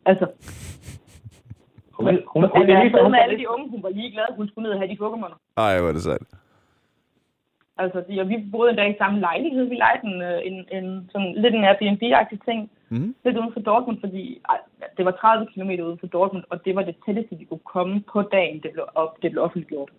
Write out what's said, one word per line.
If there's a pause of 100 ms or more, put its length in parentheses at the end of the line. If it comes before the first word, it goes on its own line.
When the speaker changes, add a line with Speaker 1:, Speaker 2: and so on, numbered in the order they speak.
Speaker 1:
Altså. (1700)
Speaker 2:
Hun,
hun,
Speaker 1:
Hun (120)
Speaker 2:
hun,
Speaker 1:
er
Speaker 2:
hun,
Speaker 1:
afsted
Speaker 2:
hun,
Speaker 1:
med
alle
de
unge,
hun
var
ligeglad. (120)
Hun
skulle
ned
og
have
de
Pokémoner. (200)
Speaker 3:
Ej,
hvor
er
det
sejt. (1600)
Speaker 1:
Altså,
de,
og
vi (160)
boede
endda
i
samme
lejlighed.
Vi
lejede
en,
øh, (100)
en, (220)
en
sådan
lidt
en
Airbnb-agtig (100)
ting. (180)
Speaker 3:
Mhm. (100)
Speaker 1:
Lidt
uden
for
Dortmund,
fordi,
ej, (400)
det
var
tredive
kilometer
uden
for
Dortmund,
og
det
var
det (100)
tætteste,
vi
kunne
komme (100)
på
dagen,
det
blev (100)
op-,
det
blev
offentliggjort.